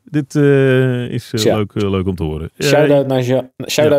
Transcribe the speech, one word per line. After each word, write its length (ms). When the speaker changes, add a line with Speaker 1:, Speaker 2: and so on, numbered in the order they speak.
Speaker 1:
dit, 320
eh, 760
is, 240
eh, 60
Speaker 2:
Tja. 160
Speaker 1:
leuk, 180
eh, 160
leuk 180
om 80
te 80
horen. 340
Eh, 100
Speaker 2:
Shout-out 400
naar 140
Jean, 300
shout-out 320